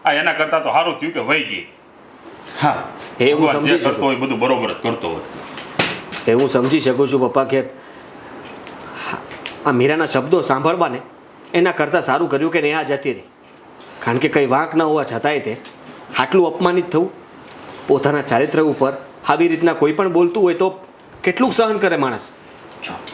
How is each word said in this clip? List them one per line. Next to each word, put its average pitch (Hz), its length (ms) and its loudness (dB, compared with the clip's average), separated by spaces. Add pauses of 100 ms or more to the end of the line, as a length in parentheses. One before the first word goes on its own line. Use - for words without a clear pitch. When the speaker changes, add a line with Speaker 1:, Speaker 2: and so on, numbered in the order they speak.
Speaker 1:
આ 151 60 4
એના 156 200 2
કરતાં 156 300 0
તો 123 80 -2
સારું 160 300 0
થયું 165 120 -4
કે 139 80 -4
વહી 139 240 0
ગઈ. 90 220 -10 (960)
હા, 139 200 0 (380)
Speaker 2:
એ 131 120 6
હું 151 80 2
Speaker 1:
ભગવાન 147 160 4
જે 143 40 0
Speaker 2:
સમજી 285 200 2
શકું. 135 120 2
Speaker 1:
કરતો 135 140 -2
હોય 135 80 2
બધું 127 240 -2
બરોબર 113 340 0
જ - 100 -8
કરતો - 260 -4
હોય. 82 120 -6 (1120)
Speaker 2:
એ 113 40 4
હું 135 140 4
સમજી 131 320 2
શકું 131 280 2
છું 131 200 2
પપ્પા 135 160 2
કે 135 180 0 (2000)
આ 143 60 4
મીરાના 143 340 2
શબ્દો 156 360 2
સાંભળવાને 147 580 0 (540)
એના 175 180 4
કરતાં 151 300 0
સારું 147 260 0
કર્યું 151 240 0
કે 170 80 0
નેહા 151 220 0
જતી 139 300 -2
રહી. - 100 -10 (800)
કારણ 120 140 0
કે 147 100 2
કંઈ 139 180 4
વાંક 147 280 0
ન 160 80 4
હોવા 151 220 2
છતાંય 147 340 -2
તે 110 180 -6 (640)
આટલું 165 360 2
અપમાનિત 175 360 0
થવું, 170 200 0 (760)
પોતાના 143 360 2
ચારિત્ર 143 400 2
ઉપર 139 300 2 (360)
આવી 160 200 4
રીતના 165 240 2
કોઈ 151 200 2
પણ 190 160 0
બોલતું 175 340 2
હોય 175 120 4
તો 185 240 0 (440)
કેટલુંક 247 300 2
સહન 220 260 2
કરે 175 180 2
માણસ. 127 340 -2 (540)
Speaker 1:
જો, - 80 -10 (220)